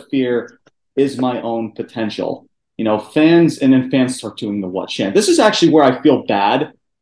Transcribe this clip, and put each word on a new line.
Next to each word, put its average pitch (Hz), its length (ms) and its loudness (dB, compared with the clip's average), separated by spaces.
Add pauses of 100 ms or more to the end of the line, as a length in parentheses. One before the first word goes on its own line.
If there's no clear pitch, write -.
(100)
fear 123 480 -4 (380)
is 131 220 -2
my 123 240 -4
own 113 300 -6
potential." - 760 -8 (280)
You 117 80 -6
know, 107 140 0
fans, 160 600 2
and 135 140 4
then 127 180 0
fans 127 280 0
start - 200 -12
doing 104 220 -6
the 92 80 -6
"what" 92 200 -8
chant. - 260 -4
This 220 140 2
is 339 100 2
actually 208 320 2
where 147 140 4
I 127 180 2
feel 139 240 4
bad. 113 460 -2 (280)